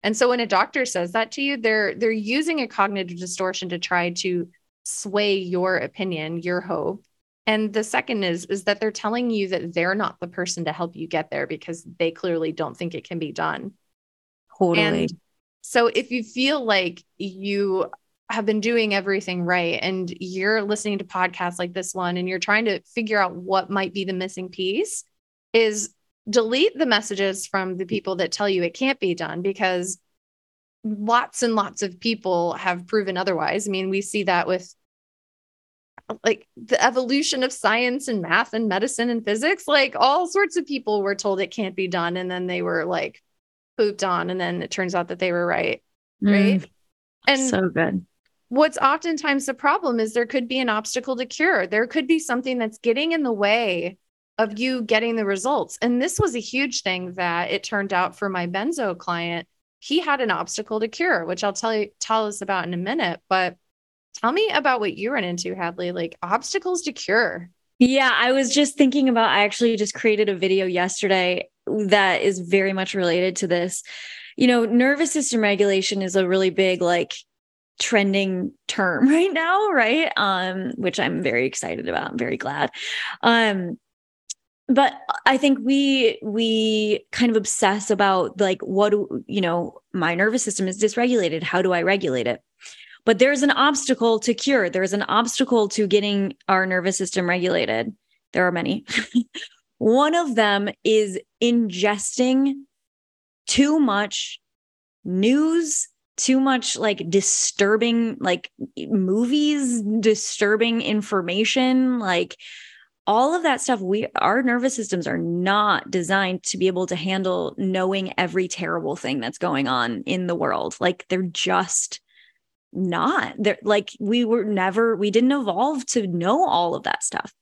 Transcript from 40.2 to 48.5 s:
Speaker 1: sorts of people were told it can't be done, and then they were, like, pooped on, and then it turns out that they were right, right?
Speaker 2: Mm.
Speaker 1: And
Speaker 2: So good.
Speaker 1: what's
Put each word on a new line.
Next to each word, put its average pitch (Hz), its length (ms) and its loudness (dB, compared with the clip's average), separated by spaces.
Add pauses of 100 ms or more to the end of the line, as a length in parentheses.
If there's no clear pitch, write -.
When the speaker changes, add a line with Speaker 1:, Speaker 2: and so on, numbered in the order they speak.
Speaker 1:
sorts 370 300 0
of 330 80 -4
people 214 360 -2
were 196 140 0
told 196 240 -2
it 185 120 -2
can't 190 240 -6
be 190 120 -2
done, 175 300 -2
and 185 120 -4
then 180 180 -4
they 180 140 -4
were, 175 240 -2
like, 170 360 -4 (560)
pooped 208 260 0
on, 175 260 0
and 185 100 -4
then 175 220 -4
it - 100 -8
turns 185 240 -4
out 175 120 -2
that 180 120 -8
they 185 120 0
were 175 140 0
right, - 360 -2 (400)
right? 202 400 4
Speaker 2:
Mm. - 80 -18 (580)
Speaker 1:
And 269 220 2
Speaker 2:
So 190 200 0
good. 175 360 -2 (440)
Speaker 1:
what's 302 280 2